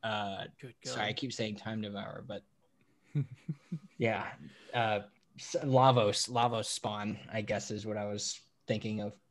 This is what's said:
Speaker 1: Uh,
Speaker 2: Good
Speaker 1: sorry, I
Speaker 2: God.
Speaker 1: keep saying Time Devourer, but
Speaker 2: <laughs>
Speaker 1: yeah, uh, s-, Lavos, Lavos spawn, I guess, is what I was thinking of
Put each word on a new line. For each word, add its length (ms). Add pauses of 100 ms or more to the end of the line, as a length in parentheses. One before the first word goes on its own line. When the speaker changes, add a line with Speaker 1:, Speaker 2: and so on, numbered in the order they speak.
Speaker 1:
Uh, 400 (160)
Speaker 2:
Good 140 (100)
Speaker 1:
sorry, 220
I 20
Speaker 2:
God. 80
Speaker 1:
keep 160
saying 240
Time 260
Devourer, 460
but 160 (720)
Speaker 2:
<laughs> 120 (720)
Speaker 1:
yeah, 280 (460)
uh, 280 (360)
s-, 280
Lavos, 680
Lavos 360
spawn, 520 (140)
I 80
guess, 320
is 140
what 100
I 80
was 360 (280)
thinking 320
of 120 (180)